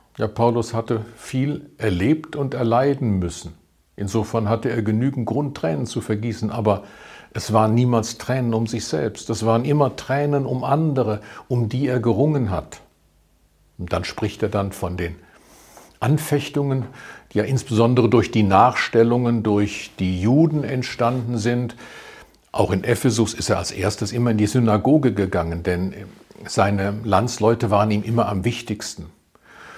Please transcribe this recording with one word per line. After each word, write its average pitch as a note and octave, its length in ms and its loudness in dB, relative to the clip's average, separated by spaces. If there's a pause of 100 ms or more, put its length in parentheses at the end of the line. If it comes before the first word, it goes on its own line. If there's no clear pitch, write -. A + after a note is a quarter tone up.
(160)
ja, A2+ 120 0
Paulus A#2 460 2
hatte A2+ 280 -2 (140)
viel C3+ 600 -4
erlebt A2 580 0
und C#3 160 -4
erleiden B2+ 680 2
müssen. E2 360 -6 (420)
Insofern G#2 540 -2
hatte A#2 180 0
er A#2 140 -2
genügend A#2 420 0
Grund, C#3 320 -2
Tränen D3+ 300 -2
zu - 160 -6
vergießen, A2 480 -4
aber G#2 320 0 (500)
es G#2+ 220 -4
waren A2 200 6
niemals A#2+ 440 2
Tränen B2 340 -2
um A2+ 140 0
sich A2+ 180 -6
selbst. - 460 -4
Es G#2+ 160 -4
waren A2+ 180 4
immer C#3+ 320 2
Tränen C#3+ 480 -2
um B2+ 180 -4
andere, C3 600 0 (260)
um A#2+ 220 0
die B2+ 160 -2
er B2+ 140 0
gerungen A#2+ 500 2
hat. - 320 -6 (960)
Und F2 160 -6
dann F#2 100 -2
spricht - 380 -6
er G#2 80 0
dann G2 220 -2
von F2+ 260 -6
den E2+ 160 -6 (840)
Anfechtungen, C#3 840 0 (480)
die G#2+ 60 0
ja G#2 60 2
insbesondere A#2+ 680 4
durch - 200 4
die A2+ 120 2
Nachstellungen A#2 1000 4
durch G#2 560 0
die F#2 220 0
Juden D3 440 4
entstanden B2 760 -2
sind. A#2+ 380 -2 (760)
Auch F#2 200 0
in F#2+ 120 0
Ephesus A2+ 480 2
ist - 160 -6
er G2 80 2
als F2+ 140 -6
erstes G2 420 -4
immer A#2+ 200 0
in G#2+ 60 0
die G#2 100 2
Synagoge A#2+ 640 2
gegangen, F2 480 -2
denn F#2 320 -2 (500)
seine G2+ 500 0 (100)
Landsleute A2+ 640 2
waren G#2 200 4
ihm G#2 120 0
immer A2+ 260 0
am G2 160 -2
wichtigsten. G#2 640 -6 (720)